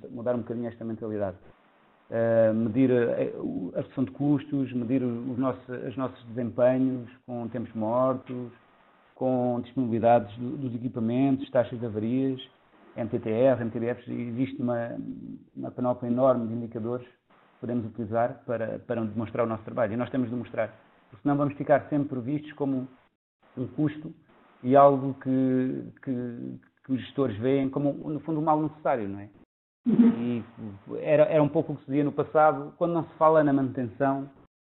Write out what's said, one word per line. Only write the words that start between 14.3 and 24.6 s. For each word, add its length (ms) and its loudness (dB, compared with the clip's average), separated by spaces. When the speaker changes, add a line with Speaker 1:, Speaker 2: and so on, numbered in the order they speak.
Speaker 1:
uma, 360 -4
uma 160 -10
panóplia 400 -2
enorme 360 4
de 60 -6
indicadores 540 -6
que 540 -20
podemos 240 -2
utilizar 600 -4
para, 340 -4
para 260 -4
demonstrar 400 -2
o 40 -4
nosso 140 -6
trabalho. 300 -2
E 20 -4
nós 140 -4
temos 200 -2
de 60 -6
mostrar, 320 -4
porque 120 -20
senão 160 2
vamos 160 0
ficar 340 2
sempre 320 -2
vistos 340 -6
como 320 -2
um 100 -4
custo 460 -4